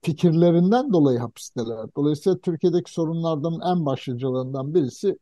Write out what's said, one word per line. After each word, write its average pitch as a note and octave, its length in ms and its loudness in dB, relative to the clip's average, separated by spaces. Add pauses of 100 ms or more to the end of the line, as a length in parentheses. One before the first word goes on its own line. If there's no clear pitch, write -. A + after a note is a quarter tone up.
fikirlerinden F3 880 2
dolayı C#3+ 260 4
hapisteler. A#2 600 -8 (180)
Dolayısıyla D3+ 420 0
Türkiye'deki F3 540 -2
sorunlardan E3 680 -4 (120)
en E3+ 140 2
başlıcalarından C3 880 -4
birisi F3 480 0